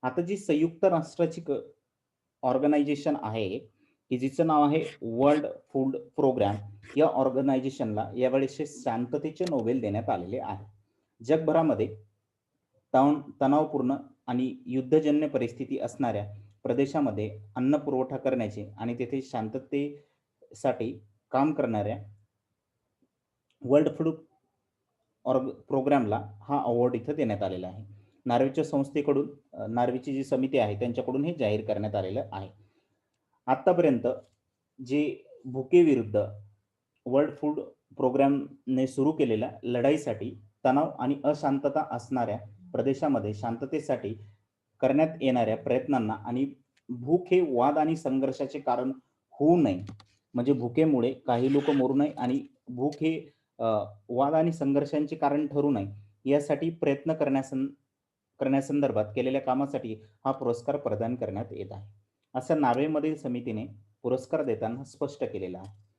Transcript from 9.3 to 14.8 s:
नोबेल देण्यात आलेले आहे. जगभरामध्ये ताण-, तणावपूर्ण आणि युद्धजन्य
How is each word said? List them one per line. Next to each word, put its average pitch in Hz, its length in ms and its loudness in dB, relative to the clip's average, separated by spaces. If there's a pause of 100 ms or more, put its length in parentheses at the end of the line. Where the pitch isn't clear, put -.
नोबेल 123 320 0
देण्यात 104 280 -2
आलेले 98 300 -4
आहे. 101 260 -10 (580)
जगभरामध्ये 151 760 2 (960)
ताण-, 143 280 6 (200)
तणावपूर्ण 143 540 2 (320)
आणि 127 380 -2
युद्धजन्य 147 600 2